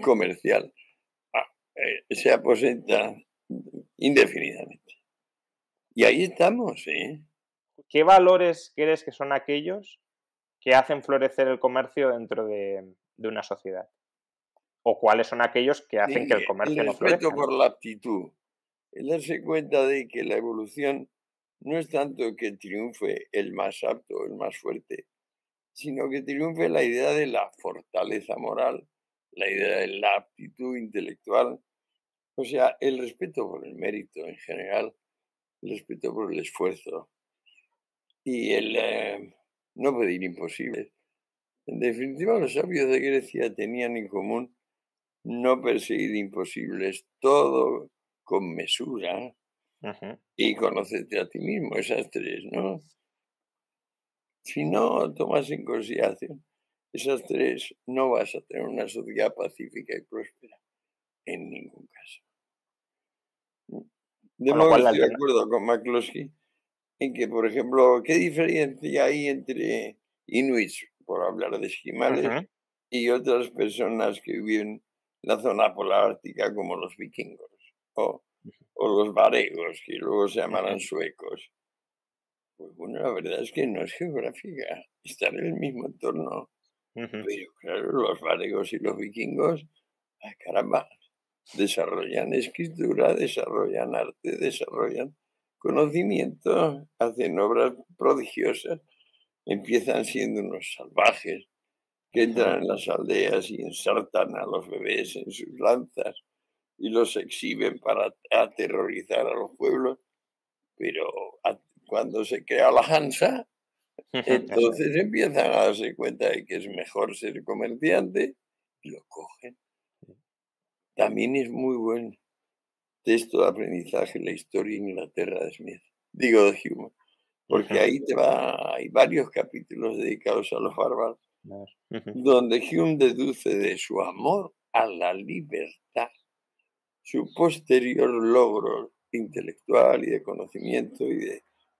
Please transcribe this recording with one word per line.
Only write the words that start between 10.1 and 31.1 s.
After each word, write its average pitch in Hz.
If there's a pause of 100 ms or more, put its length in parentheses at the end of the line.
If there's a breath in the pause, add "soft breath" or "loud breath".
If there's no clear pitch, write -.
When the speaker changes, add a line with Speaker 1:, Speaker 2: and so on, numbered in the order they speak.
Speaker 2:
que 127
hacen 135
florecer 135
el 131
comercio 131
dentro 113
de, 98 (240)
de 113
una 107
sociedad? 95 (920)
¿O -
cuáles 110
son 120
aquellos 127
que 107
hacen 120
Speaker 1:
Sí, 143
Speaker 2:
que 123
el 95
comercio 104
Speaker 1:
el -
Speaker 2:
no -
Speaker 1:
respeto - (100)
Speaker 2:
florezca, 165
no? 143
Speaker 1:
por 139
la 131
aptitud, 110 (600)
el -
darse 156
cuenta 147
de 135
que 123
la 104
evolución 120 (520)
no 147
es 160
tanto 135
que 104
triunfe 104
el 98
más 98
apto, -
el 101
más 101
fuerte, - (640)
sino 139
que 135
triunfe 160
la 151
idea 123
de 151
la 104
fortaleza 92
moral, 120 (440)
la 95
idea 98
de 98 (120)
la 101
aptitud 123
intelectual, 107 (760)